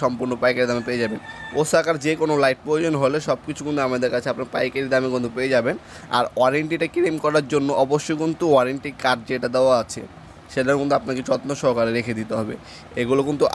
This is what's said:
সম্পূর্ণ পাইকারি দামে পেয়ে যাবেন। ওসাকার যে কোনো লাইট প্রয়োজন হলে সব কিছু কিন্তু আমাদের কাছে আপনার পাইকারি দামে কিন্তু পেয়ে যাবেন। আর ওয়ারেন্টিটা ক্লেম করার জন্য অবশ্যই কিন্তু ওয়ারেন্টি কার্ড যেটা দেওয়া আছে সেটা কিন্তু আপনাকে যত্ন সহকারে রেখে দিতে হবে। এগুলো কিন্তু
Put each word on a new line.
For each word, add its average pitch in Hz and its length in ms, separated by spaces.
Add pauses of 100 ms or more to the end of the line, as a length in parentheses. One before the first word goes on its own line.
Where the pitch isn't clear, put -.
সম্পূর্ণ 123 300 (100)
পাইকারি 123 280
দামে 120 180
পেয়ে 123 140
যাবেন। 110 180 (400)
ওসাকার 160 440
যে 156 160
কোনো 156 140 (100)
লাইট 131 220
প্রয়োজন 156 360
হলে 139 160 (100)
সব 131 180
কিছু 143 200
কিন্তু 147 220
আমাদের 123 260
কাছে 123 180
আপনার 120 220
পাইকারি 131 380
দামে 131 220
কিন্তু 123 220
পেয়ে 131 180
যাবেন। 123 220 (400)
আর 120 80 (140)
ওয়ারেন্টিটা 151 560
ক্লেম 165 300
করার 151 280
জন্য 139 160 (160)
অবশ্যই 147 380
কিন্তু 160 300
ওয়ারেন্টি 135 380 (120)
কার্ড 127 180 (100)
যেটা 127 260
দেওয়া 131 260
আছে - 200 (500)
সেটা 135 280
কিন্তু 143 180
আপনাকে 127 300
যত্ন 127 200 (140)
সহকারে 117 360
রেখে 117 220
দিতে 110 180
হবে। 113 160 (460)
এগুলো 127 280
কিন্তু 147 160 (100)